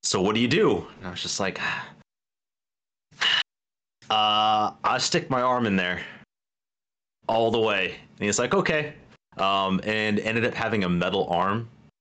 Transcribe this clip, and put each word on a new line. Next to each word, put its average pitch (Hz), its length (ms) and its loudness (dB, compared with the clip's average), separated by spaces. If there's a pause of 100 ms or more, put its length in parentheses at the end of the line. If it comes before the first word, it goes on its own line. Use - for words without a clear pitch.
"So - 200 -2
what 104 120 2
do 113 60 2
you 120 80 2
do?" 127 380 2 (120)
And 92 100 -12
I - 20 -10
was 90 120 -12
just - 180 -6
like, 95 200 -4 (1500)
<sighs> - 80 -10 (880)
"Uh, 107 640 2 (100)
I 120 160 2
stick - 320 -2
my 127 120 2
arm 123 240 2
in 98 100 2
there 90 240 -2 (1300)
all 113 220 2
the 113 100 0
way." 98 360 0 (200)
And 104 80 -6
he's 104 140 0
like, 123 160 0
"Okay." 156 400 0 (420)
Um, 95 480 0
and 107 360 0
ended 113 240 -2
up 120 100 -2
having 110 300 -2
a 90 40 0
metal 90 400 0
arm 98 400 0 (320)